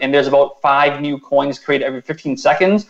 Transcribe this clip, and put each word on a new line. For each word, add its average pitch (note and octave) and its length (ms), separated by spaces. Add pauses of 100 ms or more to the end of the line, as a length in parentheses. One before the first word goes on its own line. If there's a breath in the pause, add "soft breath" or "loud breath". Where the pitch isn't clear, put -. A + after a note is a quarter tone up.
and C3+ 120
there's C#3 140
about C#3 340
five C#3+ 400
new D3 180
coins C#3 400
created C#3 260
every C3 160
fifteen D3 360
seconds. F#3 520